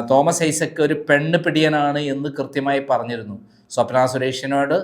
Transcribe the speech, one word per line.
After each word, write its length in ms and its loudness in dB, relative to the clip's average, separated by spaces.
തോമസ് 320 4
ഐസക് 400 -2
ഒരു 120 2
പെണ്ണ് 300 4
പിടിയനാണ് 600 0
എന്ന് 300 -4
കൃത്യമായി 640 -2
പറഞ്ഞിരുന്നു. 480 -4
സ്വപ്ന 360 2
സുരേഷിനോട് 760 -2